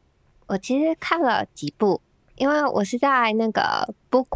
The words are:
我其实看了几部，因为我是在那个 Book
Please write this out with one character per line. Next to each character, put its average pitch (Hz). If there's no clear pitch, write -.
我 202
其 262
实 320
看 330
了 226
几 -
部， 202
因 269
为 302
我 214
是 202
在 247
那 220
个 -
Book 254